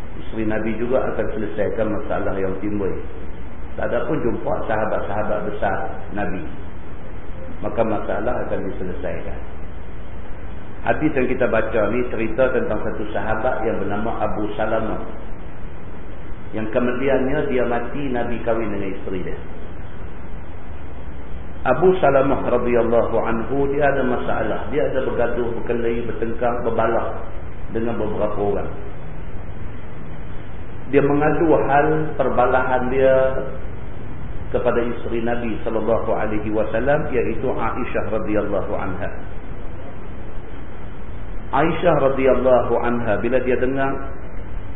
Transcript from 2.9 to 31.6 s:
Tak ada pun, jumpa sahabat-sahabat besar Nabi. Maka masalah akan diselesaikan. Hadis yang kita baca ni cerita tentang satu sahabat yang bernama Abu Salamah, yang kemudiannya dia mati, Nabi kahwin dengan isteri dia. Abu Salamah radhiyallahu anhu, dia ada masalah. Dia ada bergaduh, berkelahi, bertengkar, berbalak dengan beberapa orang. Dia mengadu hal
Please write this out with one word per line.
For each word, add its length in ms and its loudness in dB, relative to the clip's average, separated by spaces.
Tak 160 -2
ada 160 0
pun, 160 0
jumpa 320 0
sahabat-sahabat 680 0
besar 280 0
Nabi. 320 0
Maka 240 0
masalah 520 0
akan 120 -2
diselesaikan. 680 -2
Hadis 240 2
yang 160 2
kita 240 2
baca 300 2
ni 240 0
cerita 400 2
tentang 320 0
satu 240 -2
sahabat 560 0
yang 160 0
bernama 320 -2
Abu 240 0
Salamah, 480 -2
yang 240 -4
kemudiannya 720 2
dia 160 2
mati, 480 -2
Nabi 320 0
kahwin 320 0
dengan 160 -2
isteri 320 -2
dia. 160 -2
Abu 400 4
Salamah 400 4
radhiyallahu 800 2
anhu, 480 0
dia 160 2
ada 160 2
masalah. 720 0
Dia 160 2
ada 160 0
bergaduh, 400 0
berkelahi, 500 0
bertengkar, 560 0
berbalak 560 0
dengan 300 0
beberapa 340 0
orang. 320 2
Dia 160 6
mengadu 480 4
hal 340 4